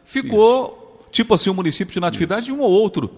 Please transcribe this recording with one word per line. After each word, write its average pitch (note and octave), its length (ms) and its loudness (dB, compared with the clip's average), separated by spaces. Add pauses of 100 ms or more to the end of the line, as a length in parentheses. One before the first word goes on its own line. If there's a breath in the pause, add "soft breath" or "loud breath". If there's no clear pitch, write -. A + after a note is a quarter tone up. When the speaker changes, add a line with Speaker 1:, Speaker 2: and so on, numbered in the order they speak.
Speaker 1:
Ficou, B3 1000 0
Speaker 2:
Isso. - 100 -20
Speaker 1:
tipo A3 240 2
assim, F#3+ 160 0
o - 20 0
município F3+ 400 -4
de F#3 60 -6
Natividade F3 480 -4
Speaker 2:
Isso. C4+ 40 -6
Speaker 1:
e - 40 -6
um D4 60 -6
ou A3+ 100 2
outro. F#3 460 0